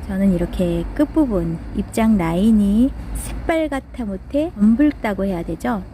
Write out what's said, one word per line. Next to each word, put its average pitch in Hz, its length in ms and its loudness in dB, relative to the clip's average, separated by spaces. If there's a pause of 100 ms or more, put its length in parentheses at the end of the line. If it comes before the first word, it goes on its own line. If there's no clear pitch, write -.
저는 196 260 2
이렇게 175 500 0 (120)
끝부분 202 640 0 (160)
입장 220 420 2
라인이 202 760 4 (260)
새빨갛다 285 880 -4
못해 277 540 -4
검붉다고 220 640 2
해야 180 180 -2
되죠? 185 400 -4 (100)